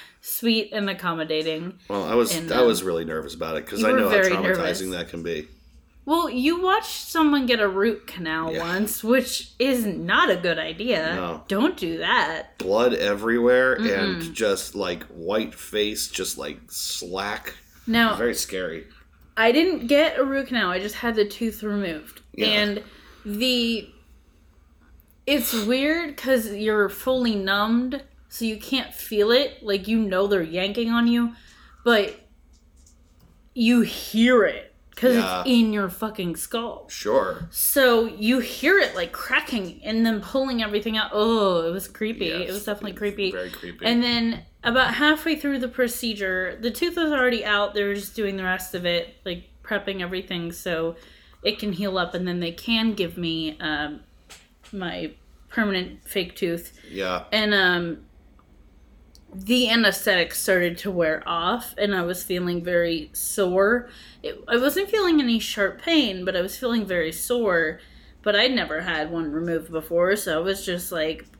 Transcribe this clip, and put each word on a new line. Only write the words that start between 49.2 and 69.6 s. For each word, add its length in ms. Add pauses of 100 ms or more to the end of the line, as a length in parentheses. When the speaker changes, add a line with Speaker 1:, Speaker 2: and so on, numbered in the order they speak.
Speaker 1:
like, 180 (180)
prepping 380
everything 500
so 460 (460)
it 160
can 160
heal 240
up, 160
and 120
then 140
they 120
can 420
give 240
me, 420
um, 400 (720)
my 400 (380)
permanent 580
fake 260
tooth. 380 (180)
Speaker 2:
Yeah. 400
Speaker 1:
And, 240
um, 440 (1400)
the 340
anesthetic 640
started 440
to 120
wear 360
off, 500
and 180
I 80
was 200
feeling 420
very 480
sore. 760 (340)
It, 260
I 80
wasn't 320
feeling 320
any 180
sharp 440
pain, 420
but 120
I 40
was 160
feeling 300
very 260
sore. 680 (420)
But 120
I'd 180
never 280
had 320
one 180
removed 400